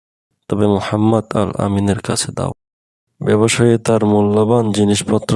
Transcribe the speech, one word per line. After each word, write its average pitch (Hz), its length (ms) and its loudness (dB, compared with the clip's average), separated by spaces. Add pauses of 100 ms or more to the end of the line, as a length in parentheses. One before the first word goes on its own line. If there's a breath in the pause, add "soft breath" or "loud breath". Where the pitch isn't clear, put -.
(480)
তবে 104 180 0
মুহাম্মদ 107 680 0
আল 101 240 -2
আমিনের 101 420 0
কাছে - 320 -6
দাও।" 92 200 -6 (680)
ব্যবসায়ী 117 560 2
তার 113 280 0
মূল্যবান 107 680 2
জিনিসপত্র 104 640 0